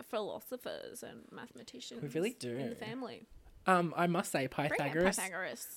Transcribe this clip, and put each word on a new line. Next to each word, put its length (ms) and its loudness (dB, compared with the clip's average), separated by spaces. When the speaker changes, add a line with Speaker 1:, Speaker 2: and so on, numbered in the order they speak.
Speaker 1:
philosophers 920 -4
and 180 -12
mathematicians 680 -12
Speaker 2:
We 80 -4
really 320 0
Speaker 1:
in 160 -2
the 0 -
Speaker 2:
do. 60 -6
Speaker 1:
family. 520 -8
Speaker 2:
Um, 280 6
I 120 6
must 240 2
say, 160 2
Speaker 1:
Bring 180 0
it, 120 2
Speaker 2:
Pythagoras, 400 4
Speaker 1:
Pythagoras. 600 -4